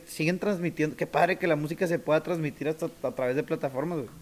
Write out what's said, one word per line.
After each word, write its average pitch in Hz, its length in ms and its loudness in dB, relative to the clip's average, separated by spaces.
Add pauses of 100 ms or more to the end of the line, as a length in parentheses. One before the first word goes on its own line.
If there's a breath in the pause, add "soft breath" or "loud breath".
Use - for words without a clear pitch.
siguen 170 320 0
transmitiendo. 175 580 0
Qué - 120 -2
padre 175 320 2
que 185 80 0
la 156 80 4
música 151 320 0
se 165 100 2
pueda 151 240 2
transmitir 156 480 -2
hasta 156 160 -2 (160)
a 127 140 -2
través 127 200 2
de 147 60 2
plataformas, 151 560 -2
güey. 117 120 -4 (120)